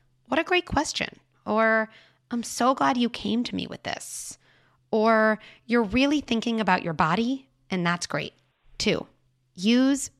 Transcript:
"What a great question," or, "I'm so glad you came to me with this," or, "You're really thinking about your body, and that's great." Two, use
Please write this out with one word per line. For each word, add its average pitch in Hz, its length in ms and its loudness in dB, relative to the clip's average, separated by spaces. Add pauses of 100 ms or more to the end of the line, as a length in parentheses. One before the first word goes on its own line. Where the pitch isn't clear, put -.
(260)
"What 269 140 0
a 330 40 0
great 359 220 0
question," - 540 -4 (260)
or, 220 440 2 (400)
"I'm 240 120 -4
so 247 320 0
glad 269 220 0
you 240 140 0
came 202 340 -2
to - 100 -8
me 185 120 -4
with - 160 -12
this," - 560 -10 (520)
or, 220 480 4 (280)
"You're 233 160 2
really 269 400 2
thinking 226 360 -2
about 185 240 2
your 165 120 -4
body, 220 540 0 (220)
and 180 160 0
that's 170 200 -2
great." - 280 -8 (440)
Two, - 280 0 (480)
use 254 640 2